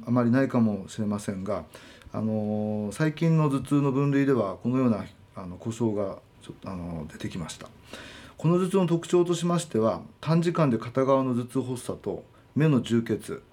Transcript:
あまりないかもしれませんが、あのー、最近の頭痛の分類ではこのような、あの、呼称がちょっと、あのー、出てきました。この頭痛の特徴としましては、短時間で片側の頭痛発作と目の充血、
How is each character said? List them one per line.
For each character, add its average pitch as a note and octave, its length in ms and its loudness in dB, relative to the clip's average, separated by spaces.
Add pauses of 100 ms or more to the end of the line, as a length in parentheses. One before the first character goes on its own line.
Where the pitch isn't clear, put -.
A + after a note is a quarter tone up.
あ A#2 60 -4
ま A#2+ 140 4
り A#2 80 4
な C3+ 100 4
い C3+ 60 2
か B2+ 100 0
も G2+ 300 2
し - 100 -16
れ G#2+ 80 -2
ま G#2 140 -2
せ - 100 -8
ん F#2+ 140 -6
が、 G2 200 -4 (480)
あ A2 80 -4
の G#2+ 720 -2
ー、 - 20 -8
最 D#3 200 0
近 E3 240 2
の D#3 120 4
頭 C3+ 120 0
痛 A#2 220 -2
の C#3+ 100 2
分 C#3+ 180 2
類 C#3 160 4
で C#3 60 4
は G2+ 240 0
こ - 120 -4
の B2+ 100 2
よ C3 100 4
う - 20 4
な、 G2 140 0 (320)
あ F#2+ 100 -10
の、 F2 100 -12
呼 A2+ 140 -8
称 A2 220 0
が G2+ 260 -4 (240)
ち - 60 -20
ょ - 60 -14
っ - 60 -20
と、 - 80 -12
あ F#2+ 60 -8
の E2+ 320 -8
ー、 - 60 -16
出 - 60 -18
て A2 100 -8
き G2 100 -8
ま D#2+ 100 -8
し - 80 -12
た。 - 120 -16 (680)
こ - 120 -2
の F3 100 4
頭 F#3 100 0
痛 F3+ 100 0
の F#3 80 4
特 E3+ 200 0
徴 F3 180 4
と F3 100 0
し E3 120 -4
ま F3 140 2
し - 60 -6
て - 120 -2
は、 G#2+ 240 2 (180)
短 E3 220 4
時 E3+ 100 2
間 D#3+ 180 2
で A2+ 80 2
片 B2+ 260 -2
側 C3+ 180 4
の B2+ 120 0
頭 A#2+ 100 -2
痛 B2 180 -2
発 B2 220 -4
作 F2 160 -8
と F2+ 240 -6 (320)
目 D3+ 100 4
の C#3 160 4
充 A2+ 200 2
血、 G#2 400 -4 (100)